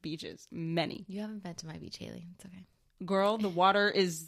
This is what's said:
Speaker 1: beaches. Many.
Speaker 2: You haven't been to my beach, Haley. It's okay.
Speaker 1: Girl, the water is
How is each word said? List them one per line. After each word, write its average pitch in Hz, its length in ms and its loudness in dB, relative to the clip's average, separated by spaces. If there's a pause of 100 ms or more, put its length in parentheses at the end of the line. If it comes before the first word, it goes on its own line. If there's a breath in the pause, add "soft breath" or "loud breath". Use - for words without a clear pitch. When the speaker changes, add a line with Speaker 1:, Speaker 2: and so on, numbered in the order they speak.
Speaker 1:
beaches. - 480 -10
Many. 165 560 -2
Speaker 2:
You 196 140 -8
haven't 214 200 -10
been 175 140 -10
to - 100 -14
my 160 140 -12
beach, - 180 -12
Haley. 170 380 -12
It's - 100 -20
okay. 185 200 -18 (400)
Speaker 1:
Girl, 196 320 4
the 208 120 0
water 196 400 6
is 170 380 2